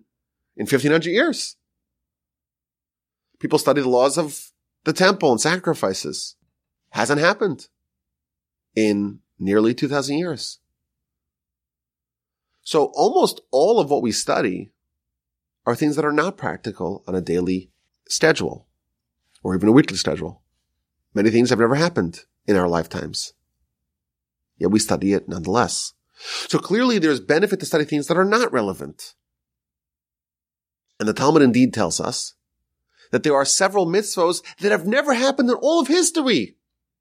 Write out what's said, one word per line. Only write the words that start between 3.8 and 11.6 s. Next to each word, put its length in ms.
the 80
laws 280
of 340
the 100
temple 380
and 100
sacrifices. 920
Hasn't 280
happened 480
in 440
nearly 360
two 140
thousand 300
years. 420